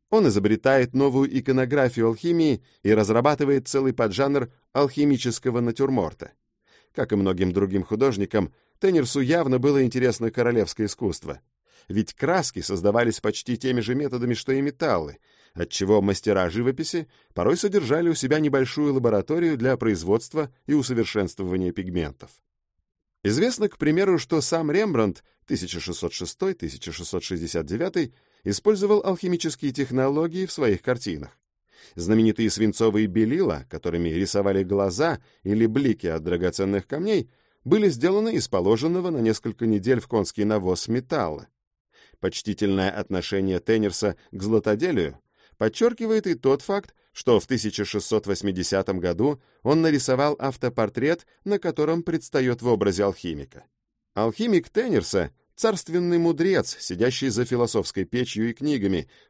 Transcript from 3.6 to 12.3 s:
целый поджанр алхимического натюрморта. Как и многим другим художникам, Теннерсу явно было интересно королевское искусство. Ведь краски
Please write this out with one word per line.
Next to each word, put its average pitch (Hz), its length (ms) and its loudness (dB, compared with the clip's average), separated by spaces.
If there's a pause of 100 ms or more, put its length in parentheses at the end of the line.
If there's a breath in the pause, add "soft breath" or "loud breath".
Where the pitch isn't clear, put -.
целый 135 260 0
поджанр 127 580 0 (220 soft breath)
алхимического 131 880 0
натюрморта. 120 720 -2 (600 soft breath)
Как 127 200 -4
и - 20 4
многим 95 360 0
другим 95 300 0
художникам, 104 720 -2 (240)
Теннерсу 151 440 0
явно 135 360 2
было 139 260 2
интересно 120 460 0
королевское 113 560 0
искусство. 85 560 -6 (460 soft breath)
Ведь 104 280 -2
краски 151 460 -2